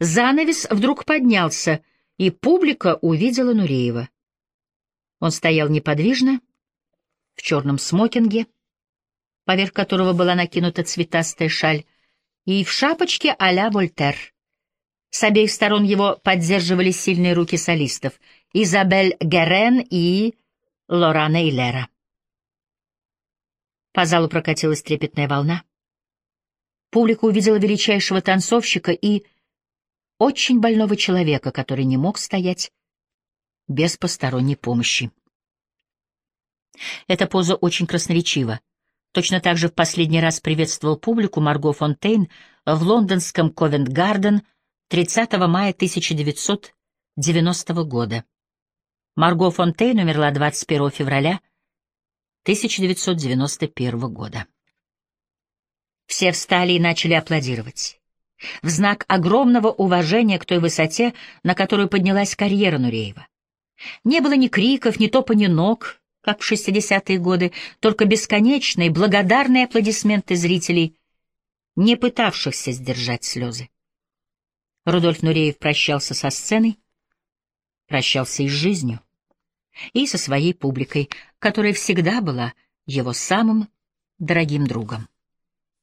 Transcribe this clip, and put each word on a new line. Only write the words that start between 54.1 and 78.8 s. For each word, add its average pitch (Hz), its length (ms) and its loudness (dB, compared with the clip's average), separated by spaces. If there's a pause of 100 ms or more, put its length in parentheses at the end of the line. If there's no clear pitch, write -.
Все 180 260 -2
встали 180 400 0
и 175 80 2
начали 170 340 0
аплодировать. 131 840 -4 (640)
В 151 60 -4
знак 202 380 0
огромного 220 640 4
уважения 190 720 2
к - 40 -18
той 175 140 0
высоте, 165 560 0 (300)
на 180 100 0
которую 202 340 0
поднялась 196 460 0
карьера 202 440 0
Нуреева. 113 500 -4 (760)
Не 302 180 2
было 285 140 2
ни 254 140 4
криков, 240 500 0
ни 214 80 4
топания 214 420 2
ног — 180 520 0 (200)
как 208 200 -4
в - 40 -10
шестидесятые 196 720 0
годы, 180 340 0 (280)
только 214 260 2
бесконечные, 214 840 2
благодарные 214 760 2
аплодисменты 214 720 0
зрителей, 170 600 0 (800)
не 220 200 4
пытавшихся 226 760 -2
сдержать 123 520 -6
слезы. 123 440 -8 (1200)
Рудольф 170 360 0
Нуреев 156 360 0
прощался 147 560 -4
со 139 160 -6
сценой, 220 480 -2 (1120)
прощался 135 540 -2
и 139 60 0
с 139 40 -4
жизнью, 147 480 -2 (920)